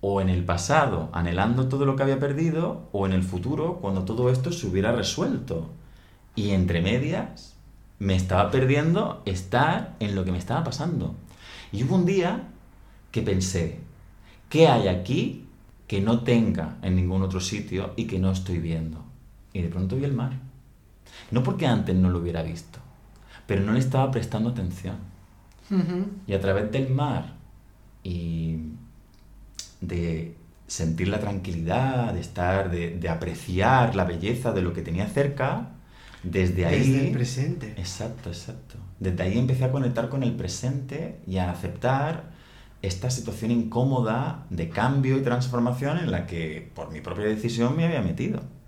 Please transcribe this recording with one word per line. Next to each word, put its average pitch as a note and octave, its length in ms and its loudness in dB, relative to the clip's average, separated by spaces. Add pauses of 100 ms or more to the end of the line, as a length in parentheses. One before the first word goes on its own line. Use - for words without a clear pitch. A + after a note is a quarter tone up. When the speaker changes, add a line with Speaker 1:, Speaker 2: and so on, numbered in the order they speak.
Speaker 1:
o G2 140 2
en F#2+ 80 2
el F2+ 160 2
pasado F2+ 680 2
anhelando G2 540 2
todo C#3 180 2
lo C3+ 100 2
que C#3 80 0
había C3+ 160 2
perdido, D#3 720 0
o G2 140 2
en F#2+ 60 2
el F#2+ 100 4
futuro B2+ 580 -2
cuando F#2+ 240 -2
todo B2 260 2
esto B2+ 220 2
se C#3+ 140 -4
hubiera G2 260 2
resuelto. A#2+ 800 -2 (680)
Y G#2 140 0
entre F2+ 320 2
medias C3+ 720 -2 (440)
me G2 160 2
estaba F#2 360 4
perdiendo D3 760 2
estar A#2+ 760 0
en G2+ 140 0
lo F#2+ 120 0
que F#2 60 -2
me F2+ 60 0
estaba C#3 240 -2
pasando. - 520 -2 (580)
Y G#2 120 0
hubo F3 120 2
un F3+ 80 4
día F#3+ 440 2 (640)
que A2+ 100 0
pensé, F#2 580 0 (680)
"¿qué D#3+ 180 8
hay A2 200 4
aquí A#2+ 580 -2 (400)
que G2 160 0
no A#2 180 4
tenga F#2 640 2
en F#2 140 2
ningún F#2 260 2
otro F#2 180 0
sitio G2+ 560 -4
y A#2 80 -2
que F#2+ 140 -2
no F#2 120 4
estoy F#2 280 -2
viendo?". D#2+ 440 -4 (520)
Y F#2 80 -2
de E2 80 -2
pronto F#2 260 -2
vi C#3 80 0
el C#3+ 80 0
mar. A#2 200 -2 (960)
No A#2+ 120 2
porque D3 240 0
antes F#2+ 300 4
no F#2 140 6
lo F2 80 2
hubiera E2+ 240 -2
visto, - 360 -8 (680)
pero G2 160 2
no G#2 100 2
le B2 60 6
estaba C3 320 4
prestando A2+ 400 0
atención. F#2+ 460 -4 (760)
Speaker 2:
Ujú. F3+ 380 0 (180)
Speaker 1:
Y G2+ 80 0
a F#2 80 2
través G2+ 280 2
del C3+ 200 0
mar C3 460 0 (680)
y E2 560 -2 (1200)
de E2+ 540 -4 (320)
sentir E2 420 0
la G#2+ 120 0
tranquilidad, G2+ 920 0
de F2 60 -4
estar, F2+ 500 0
de, E2+ 280 -2
de E2+ 100 -2
apreciar F#2 840 2
la F#2+ 100 2
belleza G2+ 480 -2
de G2 100 2
lo F2 100 0
que E2 100 -6
tenía F2+ 240 -2
cerca, C#3 600 0 (540)
desde F#2 420 2
ahí E2 140 4 (120)
Speaker 2:
Desde C3 180 4
el A2+ 40 0
presente. B2 640 -2
Speaker 1:
Exacto, G2 540 -8
exacto. - 460 -14 (220)
Desde F2+ 240 -2
ahí G2 160 2
empecé C3 260 2
a B2+ 80 4
conectar B2 360 0
con C3+ 140 -2
el A2+ 100 0
presente - 960 -6
y F#2+ 100 -2
a F2+ 140 0
aceptar C3+ 800 -2 (500)
esta G2 300 -2
situación G#2+ 400 -4
incómoda A#2+ 1000 0
de E2 220 -4
cambio C3 480 2
y - 40 0
transformación B2 760 0
en F3 120 -2
la F2+ 160 -2
que, E2 480 -6
por D2+ 160 -12
mi D#2 120 -10
propia F#2 240 -4
decisión, A#2 500 0
me E3 80 2
había C#3 160 2
metido. - 400 -2 (280)